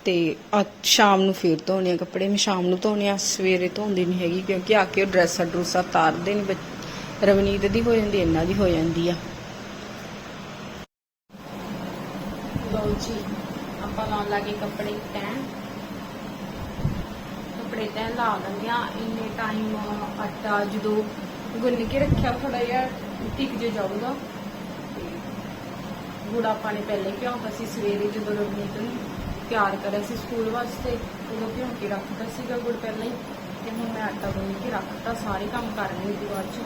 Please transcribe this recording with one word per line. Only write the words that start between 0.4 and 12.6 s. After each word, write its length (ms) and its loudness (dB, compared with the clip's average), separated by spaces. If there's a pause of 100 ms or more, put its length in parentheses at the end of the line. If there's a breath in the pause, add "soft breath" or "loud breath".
ਆ 100 6 (180)
ਸ਼ਾਮ 380 8
ਨੂੰ 140 6
ਫੇਰ 320 4
ਧੋਣੇ 260 4
ਆ 40 4
ਕੱਪੜੇ, 320 0
ਮੈਂ 80 4
ਸ਼ਾਮ 300 4
ਨੂੰ 160 4
ਧੋਣੇ 260 4
ਆ, 80 4
ਸਵੇਰੇ 520 4
ਧੋਂਦੀ 360 2
ਨਹੀਂ 140 4
ਹੈਗੀ, 280 2
ਕਿਉਂਕਿ 300 4
ਆ 80 8
ਕੇ 180 2
ਉਹ 40 6
ਡਰੈਸਾਂ 400 4
ਡਰੂਸਾਂ 360 2
ਤਾਰਦੇ 520 4
ਨੇ। 80 2
ਬੱਚ-, 840 -4
ਰਵਨੀਤ 420 6
ਦੀ 160 4
ਹੋ 120 6
ਜਾਂਦੀ, 240 4
ਇਹਨਾਂ 260 6
ਦੀ 100 2
ਹੋ 140 6
ਜਾਂਦੀ 400 4
ਆ। 60 4 (3500)